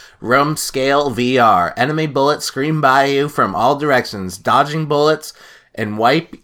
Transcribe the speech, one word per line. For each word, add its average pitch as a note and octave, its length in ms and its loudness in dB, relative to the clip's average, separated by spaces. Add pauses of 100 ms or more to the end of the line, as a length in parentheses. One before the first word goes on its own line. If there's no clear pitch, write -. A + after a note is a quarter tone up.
(220)
room-scale C#3 880 0
V B2 260 0
R. F#2+ 400 4
Enemy D#3 300 -2
bullets C#3 380 0
scream D#3 360 -4
by C#3 240 4
you C#3 240 0
from A2 260 -2
all B2 220 2
directions, A#2 600 -2
dodging D3 500 0
bullets D3+ 460 0 (420)
and G#2+ 240 -6
wipe C#3 440 0